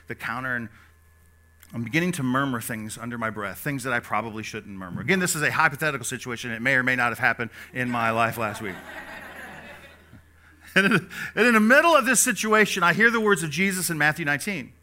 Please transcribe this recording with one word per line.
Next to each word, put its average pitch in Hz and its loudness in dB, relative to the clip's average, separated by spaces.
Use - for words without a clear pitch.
the 120 -10
counter, 123 -6
and 117 -8
I'm 117 -8
beginning 160 -2
to 143 -6
murmur 127 -2
things 110 -10
under 117 -10
my 113 -4
breath, 101 -8
things 139 -6
that 131 -4
I 120 0
probably 110 -6
shouldn't 104 -12
murmur. 90 -10
Again, 170 0
this 180 -2
is 147 -4
a 170 0
hypothetical 147 0
situation. 120 -8
It 113 -6
may 135 2
or 127 4
may 127 2
not 120 2
have 110 -6
happened 117 0
in 123 -4
my 117 0
life 113 2
last 107 -6
week. 98 -8
<laughs> - -18
And 190 6
in, 196 2
and 214 4
in 240 6
the 220 8
middle 294 8
of 269 6
this 240 4
situation, 214 2
I 175 6
hear 214 4
the 233 0
words 202 4
of 156 -4
Jesus 185 0
in 165 -2
Matthew 151 0
nineteen. 143 -4